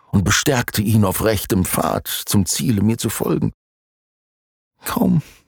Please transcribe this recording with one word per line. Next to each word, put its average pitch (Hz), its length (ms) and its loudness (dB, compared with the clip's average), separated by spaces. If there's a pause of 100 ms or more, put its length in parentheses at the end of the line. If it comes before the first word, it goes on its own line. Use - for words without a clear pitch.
(120)
und 101 120 2
bestärkte - 580 0
ihn 107 240 4
auf 92 180 0
rechtem 98 420 0
Pfad, - 420 -2
zum - 400 0
Ziele 101 340 0
mir 113 160 2
zu 113 120 -4
folgen. - 440 -2 (1300)
Kaum, - 380 0 (260)